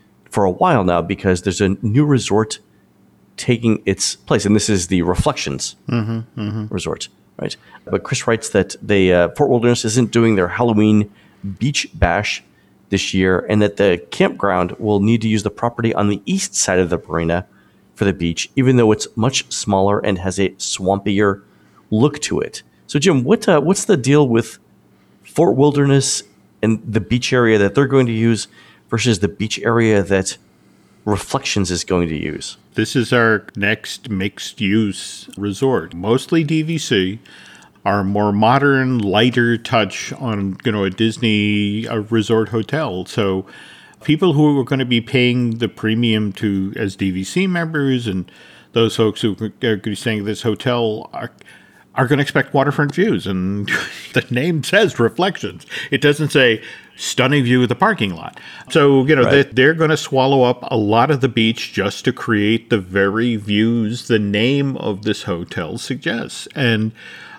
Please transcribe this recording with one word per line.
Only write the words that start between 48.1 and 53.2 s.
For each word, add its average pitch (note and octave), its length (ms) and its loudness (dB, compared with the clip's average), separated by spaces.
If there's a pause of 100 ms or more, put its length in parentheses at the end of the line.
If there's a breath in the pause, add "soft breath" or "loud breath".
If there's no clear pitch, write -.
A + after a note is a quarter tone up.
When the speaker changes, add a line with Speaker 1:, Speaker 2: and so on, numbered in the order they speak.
Speaker 2:
those A2+ 240 2
folks G#2+ 260 0
who A2 180 0
are A2 80 -4
gonna A2+ 300 -2
be G#2+ 160 -6
staying G#2+ 260 -4
at G2 60 -6
this G#2+ 160 -6
hotel A#2 720 -2
are, - 180 -10 (600 loud breath)
are C3+ 120 2
gonna C#3+ 160 2
expect C#3+ 320 -2
waterfront C#3+ 400 0
views. F3+ 320 0